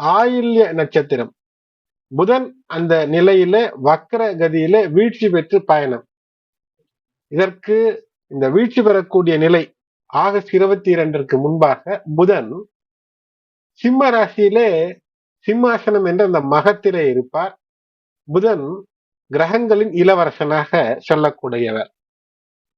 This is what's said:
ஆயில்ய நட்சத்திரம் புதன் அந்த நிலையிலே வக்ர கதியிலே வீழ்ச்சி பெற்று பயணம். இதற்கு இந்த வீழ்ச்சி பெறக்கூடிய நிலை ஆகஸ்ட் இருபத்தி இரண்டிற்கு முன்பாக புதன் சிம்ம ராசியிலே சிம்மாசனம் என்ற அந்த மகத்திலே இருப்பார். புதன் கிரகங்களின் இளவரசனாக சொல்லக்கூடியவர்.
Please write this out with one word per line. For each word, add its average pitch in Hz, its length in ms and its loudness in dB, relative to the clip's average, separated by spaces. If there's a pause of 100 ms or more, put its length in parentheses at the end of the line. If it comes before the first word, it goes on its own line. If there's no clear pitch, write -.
(120)
ஆயில்ய 233 600 2
நட்சத்திரம் 143 580 -2 (800)
புதன் 240 380 0 (160)
அந்த 165 280 -4 (120)
நிலையிலே 185 580 2 (200)
வக்ர 160 380 0 (140)
கதியிலே 165 540 0
வீழ்ச்சி 214 400 0
பெற்று 175 340 -2
பயணம். 143 420 -2 (1300)
இதற்கு 185 460 -2 (540)
இந்த 135 180 -2
வீழ்ச்சி 233 320 0
பெறக்கூடிய 185 560 2
நிலை 165 240 4 (520)
ஆகஸ்ட் 196 420 -2
இருபத்தி 190 360 0
இரண்டிற்கு 151 460 -2
முன்பாக 156 640 -2 (120)
புதன் 170 340 0 (1300)
சிம்ம 262 300 2
ராசியிலே 214 600 2 (760)
சிம்மாசனம் 220 640 0
என்ற 180 180 0
அந்த 175 160 0
மகத்திலே 175 680 0
இருப்பார். 127 440 -4 (760)
புதன் 180 380 -2 (640)
கிரகங்களின் 208 640 0
இளவரசனாக 165 800 0 (280)
சொல்லக்கூடியவர். 123 880 -4 (880)